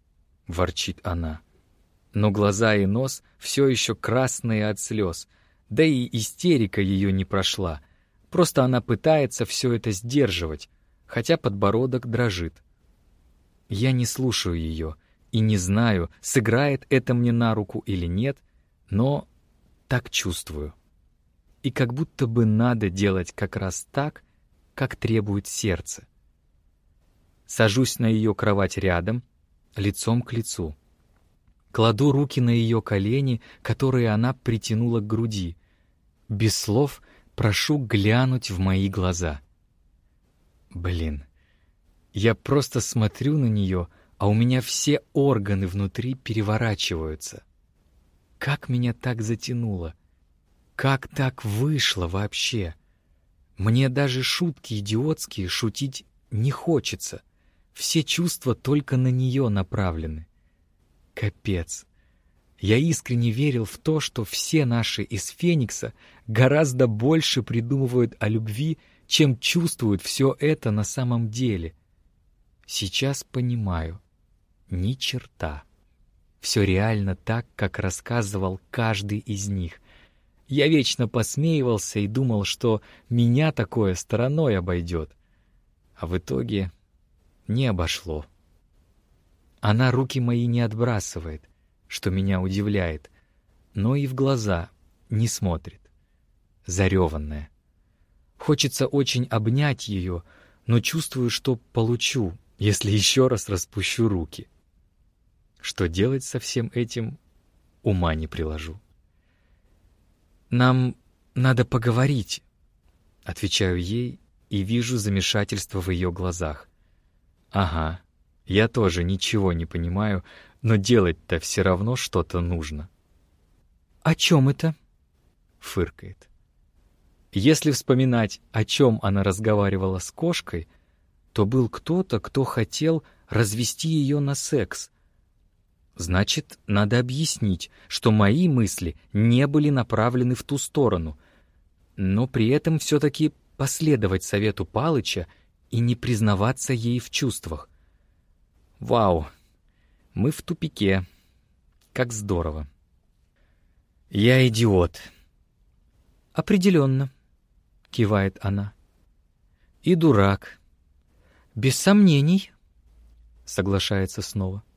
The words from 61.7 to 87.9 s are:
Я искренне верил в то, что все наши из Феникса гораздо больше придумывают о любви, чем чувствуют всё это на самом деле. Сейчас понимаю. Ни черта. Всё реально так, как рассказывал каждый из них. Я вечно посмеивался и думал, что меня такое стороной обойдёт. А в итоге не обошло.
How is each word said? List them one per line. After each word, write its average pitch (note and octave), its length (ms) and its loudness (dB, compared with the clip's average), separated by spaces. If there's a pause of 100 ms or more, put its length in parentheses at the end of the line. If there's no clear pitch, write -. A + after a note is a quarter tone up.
Я G#2 180 4
искренне B2 540 0
верил B2 340 0
в - 140 -16
то, D#3 200 0
что - 240 -6
все - 420 0
наши A#2 360 -2
из - 280 -6
Феникса C#3 640 -2 (340)
гораздо C3 580 4
больше B2 560 2
придумывают A#2+ 800 0
о G#2+ 100 0
любви, A2 480 -2 (300)
чем C3+ 320 4
чувствуют A#2+ 640 0
всё C3+ 380 0
это D3 300 0
на G#2 140 0
самом A#2 460 -2
деле. G#2 440 -2 (920)
Сейчас C3+ 580 -4
понимаю. G2 800 -4 (680)
Ни F#2+ 240 -2
черта. D#2+ 720 -8 (800)
Всё - 220 0
реально G2 520 0
так, A2+ 400 -6
как - 240 -4
рассказывал G2 800 -4 (100)
каждый G#2 500 -2
из G2+ 280 -6
них. F#2 340 -6 (680)
Я C#3 200 2
вечно C3+ 400 2
посмеивался B2 920 0
и G2+ 80 0
думал, A2+ 360 0
что A2 380 0 (280)
меня A#2+ 420 4
такое G2+ 440 0
стороной B2 640 0
обойдёт. F2 540 -4 (840)
А - 100 -8
в F2 120 -4
итоге F#2+ 540 -2 (760)
не B2 180 0
обошло. E2+ 600 -4 (1400)